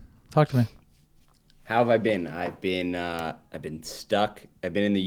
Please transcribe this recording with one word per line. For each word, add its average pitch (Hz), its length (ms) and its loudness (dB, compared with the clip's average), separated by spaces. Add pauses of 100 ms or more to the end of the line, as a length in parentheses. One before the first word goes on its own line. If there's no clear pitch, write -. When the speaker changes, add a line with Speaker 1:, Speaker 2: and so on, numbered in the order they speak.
(320)
Speaker 1:
Talk 151 180 4
to 135 80 0
me. 120 80 4 (1000)
Speaker 2:
How 113 160 0
have 120 100 4
I 117 80 6
been? 101 280 2
I've 87 360 -8
been, 90 340 -2
uh, 85 400 -6 (180)
I've 78 80 -12
been 80 220 -12
stuck. - 580 -4 (220)
I've 90 100 -6
been 101 100 0
in 101 100 2
the 98 140 0